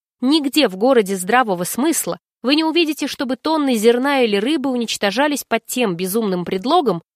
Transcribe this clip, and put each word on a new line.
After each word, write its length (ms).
Нигде 480
в 80
городе 400
здравого 480
смысла 540
вы 120
не 80
увидите, 460
чтобы 280
тонны 380
зерна 480
или 140
рыбы 340
уничтожались 720
под 240
тем 300
безумным 480
предлогом, 580